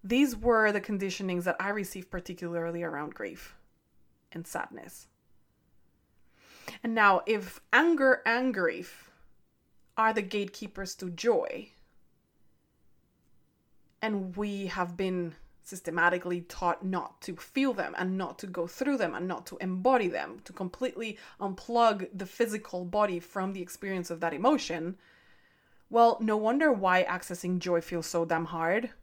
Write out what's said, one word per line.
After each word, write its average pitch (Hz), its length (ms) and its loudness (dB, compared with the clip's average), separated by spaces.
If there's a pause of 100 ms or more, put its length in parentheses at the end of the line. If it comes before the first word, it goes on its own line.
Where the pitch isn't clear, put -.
These 247 340 2
were 220 360 4
the 208 80 0
conditionings 185 640 -4
that 180 160 0
I 196 80 -2
received, 202 420 -6
particularly 170 720 -6
around 151 320 -6
grief - 420 -12 (760)
and 170 140 -10
sadness. - 600 -10 (1800)
And 226 120 -4
now, 202 320 8
if 208 340 -2 (120)
anger 277 520 6
and 240 300 2
grief - 560 -4 (840)
are 220 160 4
the 214 100 0
gatekeepers 196 760 -6
to 180 140 -8
joy, 208 580 0 (2250)
and 196 340 -2
we 202 300 -4
have 175 300 -4
been 180 380 -2 (280)
systematically 175 800 0
taught 175 420 -4
not 185 360 -4
to 180 160 -10
feel 269 380 0
them - 240 -4
and 185 180 -2
not - 220 -6
to 208 80 -10
go 180 200 -4
through 269 300 -2
them 175 180 0
and 175 140 -4
not - 180 -6
to - 140 -14
embody 185 480 2
them, 95 360 -4
to - 80 -18
completely 220 680 -6 (220)
unplug 202 720 2
the 185 120 -8
physical 208 580 -4
body 180 360 0
from 190 320 -6
the 190 80 -8
experience 180 500 -6
of 165 100 -6
that 165 120 0
emotion, 175 640 0 (960)
well, 233 300 8
no 220 160 2
wonder 262 360 4
why 185 320 4
accessing 180 540 -4
joy 175 220 2
feels 170 260 -6
so 170 180 0
damn 165 220 0
hard. 175 440 0 (120)